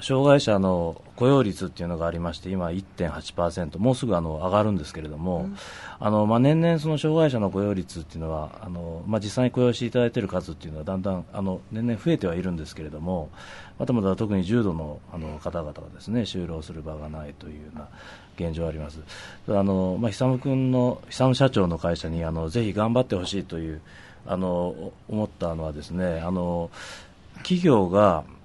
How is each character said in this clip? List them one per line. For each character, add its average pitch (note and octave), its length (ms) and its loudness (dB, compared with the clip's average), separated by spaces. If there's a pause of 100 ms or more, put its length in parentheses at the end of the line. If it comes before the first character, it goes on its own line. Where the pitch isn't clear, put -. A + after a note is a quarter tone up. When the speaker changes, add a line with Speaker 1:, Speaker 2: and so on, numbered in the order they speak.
Speaker 1:
障 C3+ 220 2
害 C#3+ 140 10
者 G#2+ 200 4
の F2+ 440 2 (140)
雇 B2 100 2
用 C#3 160 6
率 F#2+ 240 0
っ - 40 -4
て F2+ 120 -10
い E2+ 40 -4
う - 20 -4
の F2 80 -2
が D#2+ 100 -2
あ E2+ 40 0
り E2+ 80 -4
ま E2+ 160 -2
し - 60 -14
て、 F#2 100 -8
今 F2+ 200 -2
一 F#2+ 120 -4
点 F2 260 -4
八 D#2+ 240 -8
パ F2 140 0
ー E2+ 40 2
セ F2 140 -4
ン D2+ 60 -8
ト、 E2 80 -10
も B2 140 4
う - 20 4
す B2+ 100 -6
ぐ、 G#2+ 100 2
あ E2+ 60 4
の、 D#2+ 140 -2 (100)
上 F2+ 60 0
が G#2 120 6
る G#2+ 100 2
ん G2 40 0
で D2+ 80 -2
す - 80 -14
け D#2+ 80 -10
れ D2+ 80 -8
ど D2+ 80 -10
も、 F2 280 -2
Speaker 2:
う - 20 -6
ん。 G2+ 100 -8 (420)
Speaker 1:
あ G#2+ 120 0
の、 G#2+ 160 4
ま A2 100 4
あ、 - 20 4
年 D3 220 6
々 E3+ 180 4
そ D#3 120 -2
の D3+ 80 0
障 D#3 200 2
害 D#3 120 6
者 A#2+ 100 0
の G2 100 2
雇 G2 120 0
用 G#2 100 2
率 F2 280 -4
っ - 40 -8
て D2+ 120 -14
い D#2+ 40 -6
う D#2+ 40 -4
の D#2+ 60 -4
は、 D2+ 200 -4 (100)
あ - 80 -12
の、 E2+ 380 -8
ま G#2+ 100 0
あ、 G2+ 40 2
実 G#2 160 -6
際 B2+ 100 4
に A#2+ 40 2
雇 B2+ 120 2
用 B2 100 6
し A2+ 60 -2
て B2 80 -2
い A2 40 -2
た B2 100 2
だ A#2+ 60 6
い A#2 40 2
て B2 80 -4
い A2 40 0
る F#2 60 0
数 F2+ 240 -4
っ - 40 -6
て E2+ 100 -14
い - 20 -10
う D#2 60 -8
の D#2 60 -8
は D2+ 40 -8
だ F#2+ 100 -4
ん F#2 60 -2
だ G2 100 -2
ん、 F2+ 220 -2
あ G2+ 80 -8
の、 F#2+ 220 -4 (100)
年 A2+ 140 -2
々 A#2 120 0
増 E3+ 140 -2
え D#3 60 2
て F#2 80 -2
は E2+ 80 0
い F2 80 -4
る F#2 80 -2
ん F2 60 -4
で D#2 100 -8
す - 80 -16
け E2 80 -12
れ D2+ 80 -10
ど D2+ 100 -12
も、 E2 300 -4 (480)
ま C3 80 -4
だ B2+ 80 2
ま A2+ 80 2
だ F#2+ 120 4
特 G#2 220 0
に F#2 80 2
重 A2+ 180 2
度 F#2+ 120 0
の、 D2+ 260 -8 (100)
あ F2+ 60 -12
の、 D#2 220 -8
方 E2+ 220 -6
々 D2+ 100 -8
は D2 40 -12 (200)
で - 80 -20
す - 60 -16
ね、 A#2 120 0
就 F#2 260 -4
労 D#2+ 140 -6
す D#2 100 -12
る D#2 120 -12
場 D#2 140 -8
が D2+ 120 -10
な D2+ 180 -10
い D2 120 -14
と D#2+ 100 -16
い D2+ 100 -14
う D2+ 60 -16
よ D2+ 100 -18
う D#2 40 -14
な - 100 -14 (480)
現 E2 180 -4
状 E2 140 -2
あ - 20 -4
り D#2 80 -6
ま D2 120 -8
す。 D#2 80 -14 (480)
た G#2 80 0
だ、 G2 60 6
あ - 20 4
の、 F#2 360 2
ま A#2 100 0
あ、 - 20 0
久 B2+ 280 2
君 C3 320 2
の、 B2 380 2
久 C3 240 2
社 C3 160 6
長 G#2 180 4
の E2+ 120 0
会 E2+ 180 0
社 D#2+ 140 -6
に、 E2 160 -2
あ D#2+ 40 -2
の、 D#2+ 200 -2
ぜ A#2 120 0
ひ G2+ 120 0
頑 G#2+ 180 2
張 B2+ 80 4
っ B2+ 60 4
て G2+ 100 -2
ほ F2+ 80 -2
し G2 140 -4
い F2+ 60 -4
と E2+ 140 -8
い E2 140 -6
う、 D#2 80 -10 (500)
あ F#2+ 60 0
の、 F2+ 560 -2 (160)
思 G#2+ 160 0
っ G2+ 40 -4
た E2+ 260 -4
の D#2+ 100 -6
は D#2 80 -6
で D2 80 -10
す D2 120 -12
ね、 F2 280 -2
あ E2+ 100 -4
の、 F2 400 -2 (640)
企 F3+ 240 0
業 A#2 280 6
が F#2 360 6 (200)